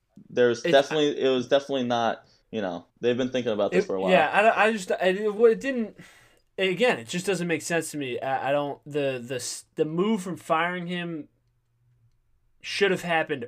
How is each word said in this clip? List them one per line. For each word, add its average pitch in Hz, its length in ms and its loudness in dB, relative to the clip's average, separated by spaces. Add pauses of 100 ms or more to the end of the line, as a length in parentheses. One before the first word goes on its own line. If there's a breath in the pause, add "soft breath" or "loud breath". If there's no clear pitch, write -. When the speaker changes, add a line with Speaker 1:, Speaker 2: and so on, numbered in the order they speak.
(300)
Speaker 1:
there's 120 340 2
Speaker 2:
It's, 175 80 0
Speaker 1:
definitely, 147 480 2
it 135 100 2
was 127 180 0
definitely 139 360 0
not, 117 420 -2 (260 soft breath)
you 110 100 -4
know, 90 240 -6 (160)
they've 120 160 2
been 127 140 -2
thinking 123 200 -2
about 101 200 0
this 185 120 2
Speaker 2:
it, - 40 -6
Speaker 1:
for - 80 -2
a 95 60 -2
while. 185 100 2
Speaker 2:
yeah, 160 180 6
I, 196 360 4
I 220 60 2
just, 208 200 -4
I, 208 40 0 (140)
it, 202 260 -2
well, 226 160 6
it 220 100 0
didn't, 247 360 -4 (600 loud breath)
again, 190 420 2
it 113 80 -14
just 175 180 -4
doesn't 175 220 0
make 160 140 0
sense 165 300 -2
to 151 60 -8
me. 131 220 -4
I, 135 300 -2
I - 20 2
don't, 143 340 -2
the, 139 380 -2
the, 131 120 -8
s-, - 300 -10 (100)
the 160 100 0
move 185 360 0
from 180 160 -8
firing 175 500 0
him 175 400 -6 (1300)
should - 300 0
have 180 120 -2
happened 160 440 -2